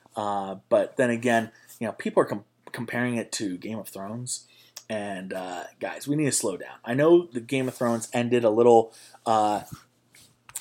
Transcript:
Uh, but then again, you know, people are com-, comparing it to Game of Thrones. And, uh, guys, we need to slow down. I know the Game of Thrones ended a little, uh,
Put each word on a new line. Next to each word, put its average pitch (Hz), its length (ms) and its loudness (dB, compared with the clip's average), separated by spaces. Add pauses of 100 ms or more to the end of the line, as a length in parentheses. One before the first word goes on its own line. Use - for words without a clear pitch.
(160)
Uh, 101 400 -6 (120)
but 104 280 0
then 127 140 2
again, 117 420 0 (260)
you 117 80 -6
know, 104 60 -6
people - 320 0
are - 20 -14
com-, 104 180 -8 (280)
comparing 120 420 -4
it 113 160 -6
to 95 280 -8
Game 107 200 -10
of 95 80 -12
Thrones. 113 640 -12 (420)
And, 98 420 -8
uh, 92 320 -8 (140)
guys, 90 300 -10
we 147 80 0
need 156 80 0
to 131 80 2
slow 95 240 -2
down. - 280 -14
I 120 100 -4
know 170 380 6
the 127 80 -6
Game 131 280 -2
of 127 80 -10
Thrones 117 360 0
ended 120 300 2
a 113 80 6
little, 113 420 8 (320)
uh, 107 380 2 (1000)